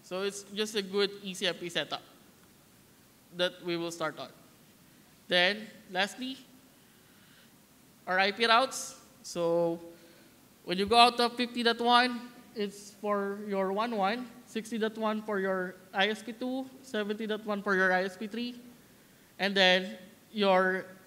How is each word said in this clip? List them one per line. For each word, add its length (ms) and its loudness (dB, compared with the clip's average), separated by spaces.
So 240 -6
it's 240 -6
just 240 -4
a 80 0
good 300 0
E 160 -8
C 80 -4
M 80 2
P 160 -8
setup 320 -4
that 240 0
we 160 -2
will 160 -4
start 240 -6
on. 160 -12
Then, 420 2
lastly, 480 -4
our 100 0
I 160 4
P 160 0
routes. 480 2
So 580 0
when 160 -2
you 80 0
go 80 6
out 240 6
of 160 0
fifty 240 -2
dot 160 2
one, 560 2
it's 420 -8
for 480 -2
your 240 -2
one 240 -2
one, 320 0
sixty 320 -6
dot 160 -2
one 240 -2
for 160 -4
your 380 -2
I 160 2
S 160 -6
P 80 -10
two, 320 -6
seventy 480 -4
dot 160 -4
one 160 -4
for 160 2
your 160 4
I 160 0
S 80 -12
P 80 -8
three, 320 -8
and 160 0
then 440 4
your 520 4